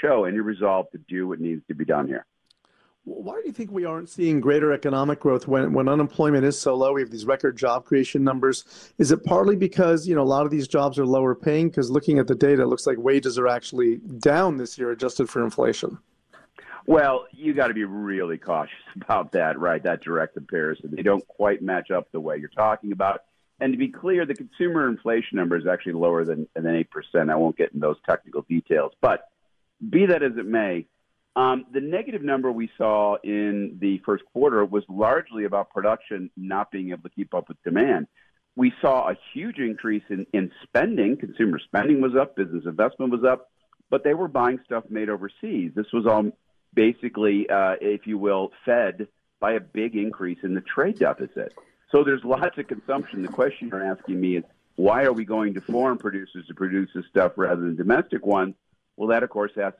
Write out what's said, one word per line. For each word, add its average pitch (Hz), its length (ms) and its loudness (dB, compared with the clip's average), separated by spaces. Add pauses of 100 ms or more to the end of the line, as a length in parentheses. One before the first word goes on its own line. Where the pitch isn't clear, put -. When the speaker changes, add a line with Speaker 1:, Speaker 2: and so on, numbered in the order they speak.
Speaker 1:
show 127 240 2
any 95 140 -2
resolve 101 540 0
to 85 60 -16
do 92 300 -6
what 82 120 -6
needs 82 280 -4
to 80 60 -6
be 76 100 -6
done 73 220 0
here. 65 180 -8 (800)
Speaker 2:
Why 226 360 -10
do 415 60 -12
you 254 60 -8
think 214 200 -12
we 180 120 -4
aren't 165 240 -8
seeing 160 320 0
greater 147 320 2
economic 143 460 0
growth 131 300 0
when, 135 240 2
when 135 160 2
unemployment 147 560 2
is 139 140 2
so 131 180 2
low? 135 160 4
We 139 80 0
have 117 100 -4
these 110 160 -8
record 135 300 0
job 123 280 0
creation 139 380 2
numbers. 131 760 0
Is 143 120 4
it 156 140 4
partly 196 320 4
because, 180 500 2
you 175 80 2
know, 143 80 4
a - 20 2
lot 135 200 4
of 147 80 0
these 143 160 -2
jobs 139 320 2
are 131 60 2
lower 131 280 2
paying? 160 360 0
'Cause 127 200 -2
looking 143 300 4
at 117 80 0
the 135 80 2
data, 139 260 6
it 123 40 4
looks 123 200 -2
like 127 120 2
wages 127 420 2
are 123 80 4
actually 120 480 0 (220)
down 151 380 4
this 123 220 -8
year, 120 140 -2
adjusted 123 360 -2
for 120 140 -2
inflation. 117 560 -2 (880)
Speaker 1:
Well, 139 460 4
you 147 220 -4
gotta 123 200 0
be 107 100 -2
really 95 540 -4
cautious 78 360 -4 (120)
<laughs> - 100 -20
about 95 360 -2
that, 78 260 0
right? 82 240 -2
That 85 200 -4
direct 80 320 -2
comparison. 78 580 -6
They 90 100 -8
don't 98 260 2
quite 101 340 0
match 92 280 -4
up 90 220 -2
the 80 80 -6
way 78 180 -6
you're 73 100 -12
talking 107 440 -2
about. 95 300 -2 (380)
And 131 120 0
to 120 60 -4
be 131 100 0
clear, 175 380 -2
the 139 80 -6
consumer 151 540 -2
inflation 113 500 -2
number 87 180 0
is 82 100 -2
actually 90 260 0
lower 82 320 2
than, 78 300 -4
than 82 200 -6
eight 82 160 -2
percent. 78 400 -2
I 78 60 0
won't 80 200 0
get 82 160 0
in 73 80 -6
those 76 240 0
technical 76 380 -2
details. 80 580 0
But 107 280 0 (600)
be 185 180 4
that 165 160 4
as 123 140 -2
it 120 100 -6
may, 101 400 -2 (500)
um, 127 360 2
the 135 80 -2
negative 208 420 -6
number 135 280 0
we 113 260 -4
saw 104 460 2
in 104 580 -4
the 98 180 0
first 101 260 -2 (100)
quarter 120 300 4
was 98 240 -2
largely 110 560 0
about 98 260 -2
production 101 640 -4
not 95 360 -6
being 92 180 -8
able 87 180 -12
to - 60 -20
keep - 180 -8
up 90 160 -4
with - 140 -18
demand. - 460 2 (480)
We 127 160 4 (100)
saw 131 260 2
a 92 80 -4 (160)
huge 180 260 -10
increase 110 520 -4
in, 98 220 -6
in 95 180 0 (140)
spending. 139 520 0
Consumer - 440 0
spending 131 420 2
was 127 140 2
up, 135 180 2
business 85 320 -4
investment 117 460 0
was 120 120 0
up, 127 260 0 (380)
but 139 140 0
they 147 100 2
were 170 160 -2
buying 127 360 0
stuff 113 260 -6
made 107 180 -4
overseas. 98 640 -6
This 104 180 -4
was 117 120 0
all 107 280 2 (420)
basically, 107 760 2
uh, 95 320 2
if 104 260 -2
you 107 120 -4
will, 98 320 0 (140)
fed 107 420 0 (340)
by 104 120 0
a 110 80 -2
big 110 340 -6
increase 101 480 -4
in 92 120 -4
the 92 80 -4
trade 185 360 -2
deficit. - 560 -2 (360)
So 147 140 6
there's 135 200 0
lots 131 340 -2
of 143 80 -8
consumption. 107 560 -6
The 90 60 -6
question 131 400 -2
you're 98 160 -6
asking 95 340 -6
me 92 180 0
is, 82 80 -2 (320)
why 107 280 4
are 131 80 4
we 113 140 -4
going 107 280 -2
to 95 60 -8
foreign 123 380 -2
producers 95 480 -10
to 85 80 -16
produce 95 400 -2
this 90 160 -8
stuff 90 260 2
rather 87 240 0
than 85 160 -4
domestic 110 480 0
ones? 95 300 0 (420)
Well, 107 120 -4
that, 117 140 2
of 123 80 -4
course, 104 260 -4
has 98 240 -4